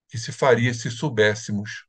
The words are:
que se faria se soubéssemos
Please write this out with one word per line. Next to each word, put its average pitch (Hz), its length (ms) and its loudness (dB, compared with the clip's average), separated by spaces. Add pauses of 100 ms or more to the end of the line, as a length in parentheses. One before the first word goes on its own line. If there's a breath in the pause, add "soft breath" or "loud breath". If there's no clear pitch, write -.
que 117 100 -10
se 113 140 -8
faria 123 420 4
se 117 180 -8
soubéssemos 107 960 -2